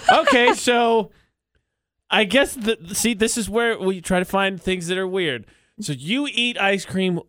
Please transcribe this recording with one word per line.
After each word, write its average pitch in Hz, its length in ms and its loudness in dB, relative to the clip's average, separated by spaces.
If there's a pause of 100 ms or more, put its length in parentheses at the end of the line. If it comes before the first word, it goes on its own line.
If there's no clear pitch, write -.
(120)
Okay, 254 420 4
so 233 580 2 (960)
I 208 140 4
guess 220 320 2
the, 220 220 -2 (160)
see, 233 200 0
this 220 240 0
is 196 120 -4
where 226 300 0
we 190 220 -2
try 185 180 0
to 180 60 0
find 196 360 0
things 185 260 -4
that 180 100 -2
are 190 100 -2
weird. 165 380 -2 (340)
So 175 140 -6
you 202 380 -2
eat 240 280 -2
ice 196 260 0
cream 185 440 -2